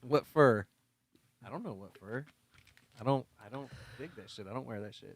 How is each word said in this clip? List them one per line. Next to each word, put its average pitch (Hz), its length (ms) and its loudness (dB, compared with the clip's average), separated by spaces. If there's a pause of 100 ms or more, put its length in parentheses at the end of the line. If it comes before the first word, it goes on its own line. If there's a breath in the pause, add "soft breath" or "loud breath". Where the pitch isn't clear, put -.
What 131 240 4
fur? 120 400 8 (800)
I 98 40 -14
don't 165 140 -8
know 165 100 -8
what 95 240 -16
fur. 113 260 -8 (760)
I 110 40 -10
don't, 131 220 2 (180)
I 104 40 -16
don't 131 220 -10 (280)
dig 156 180 -12
that 95 140 -16
shit. 104 180 -14
I 98 40 -10
don't 127 140 -6
wear 113 140 -6
that 101 140 -10
shit. 98 220 -18